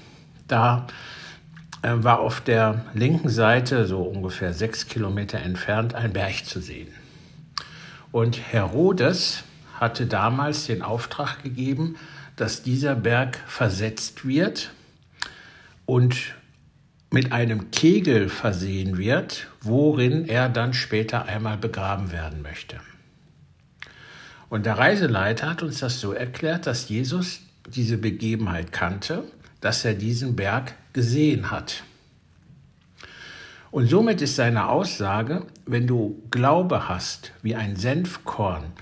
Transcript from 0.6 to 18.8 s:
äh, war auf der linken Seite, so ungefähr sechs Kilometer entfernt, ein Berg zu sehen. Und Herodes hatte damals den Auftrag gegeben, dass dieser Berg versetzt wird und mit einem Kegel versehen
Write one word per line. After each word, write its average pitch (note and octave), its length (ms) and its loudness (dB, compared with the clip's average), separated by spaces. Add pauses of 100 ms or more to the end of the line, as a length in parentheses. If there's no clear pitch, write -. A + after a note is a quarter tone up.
äh, A#2 140 0
war A#2 240 6
auf - 220 -2
der A2+ 520 2
linken C#3 360 2
Seite, A#2 560 4
so F#2 160 0
ungefähr F#2 520 -2
sechs G#2 340 -4
Kilometer G2+ 520 -2
entfernt, G#2 540 -2
ein A2+ 200 -2
Berg G2 320 -4
zu - 140 -10
sehen. - 300 -12 (1200)
Und A#2 280 2 (120)
Herodes A#2+ 920 2 (360)
hatte A#2 260 0
damals C3 600 0
den G2 160 -2
Auftrag A#2 640 -6
gegeben, C3+ 540 -2 (380)
dass - 280 -4
dieser C3 320 2
Berg A#2+ 420 2 (100)
versetzt A2 800 -2
wird D#3 460 0 (1120)
und B2 300 4 (960)
mit B2+ 200 4
einem A2+ 380 0
Kegel D#3 600 4
versehen F#2+ 680 -2